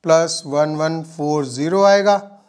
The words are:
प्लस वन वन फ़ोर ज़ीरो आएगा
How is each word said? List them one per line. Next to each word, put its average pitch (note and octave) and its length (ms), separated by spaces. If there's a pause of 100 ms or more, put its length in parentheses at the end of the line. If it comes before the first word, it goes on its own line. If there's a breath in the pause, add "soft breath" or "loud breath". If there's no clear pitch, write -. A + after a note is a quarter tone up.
प्लस E3 420
वन D3 300
वन D#3+ 300
फ़ोर D3+ 400
ज़ीरो D#3 380
आएगा G3+ 360 (280)